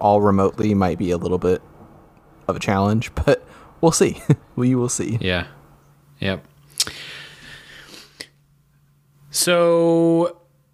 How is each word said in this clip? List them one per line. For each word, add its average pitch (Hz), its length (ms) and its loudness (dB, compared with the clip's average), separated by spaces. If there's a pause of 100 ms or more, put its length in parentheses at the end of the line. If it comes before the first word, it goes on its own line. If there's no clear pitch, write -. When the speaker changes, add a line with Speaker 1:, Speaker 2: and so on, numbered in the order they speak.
Speaker 1:
all 104 200 4
remotely 101 540 2
might 90 240 0
be 90 120 -2
a 90 60 0
little 90 220 -2
bit 90 240 0 (840)
of 95 80 -2
a - 20 -10
challenge, 104 560 -2
<laughs> - 100 -4
but - 200 0 (360)
we'll 165 120 4
see. - 360 0
<laughs> - 280 -2
We 127 180 0
will 123 140 0
see. 113 320 -6
Speaker 2:
Yeah. 90 260 -2 (760)
Yep. 95 240 -6 (2750)
So, 170 1080 2 (340)